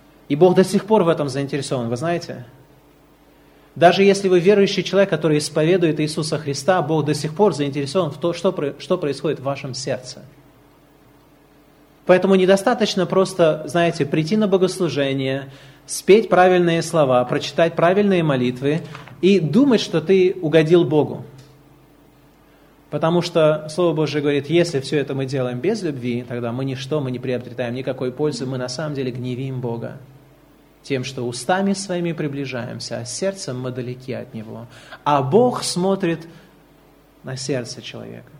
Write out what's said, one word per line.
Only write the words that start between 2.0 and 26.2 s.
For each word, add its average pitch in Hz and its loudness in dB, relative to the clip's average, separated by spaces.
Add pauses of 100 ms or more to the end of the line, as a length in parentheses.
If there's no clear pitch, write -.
Даже 175 6
если 196 4
вы 180 6
верующий 196 4
человек, 190 2
который 156 2
исповедует 160 2
Иисуса 156 -4
Христа, 165 0
Бог 156 0
до 147 0
сих 156 -6
пор 196 4
заинтересован 143 -2
в - -14
том, 170 -2
что 180 -2
про-, 151 -6
что 180 -2
происходит 143 -4
в 123 -16
вашем 135 -6
сердце. - -8 (1800)
Поэтому 185 4
недостаточно 196 2
просто, 180 2
знаете, 165 0
прийти 156 -2
на 214 2
богослужение, 139 0 (360)
спеть 202 4
правильные 175 4
слова, 135 2
прочитать 165 -2
правильные 190 4
молитвы 139 0 (380)
и 190 6
думать, 202 4
что - -2
ты 185 4
угодил 160 4
Богу. 143 0 (1700)
Потому 165 2
что 156 2
Слово 175 0
Божие 151 0
говорит, 143 0
если 165 2
все 151 -2
это 139 -4
мы 135 -4
делаем 127 -4
без 202 -2
любви, 123 -4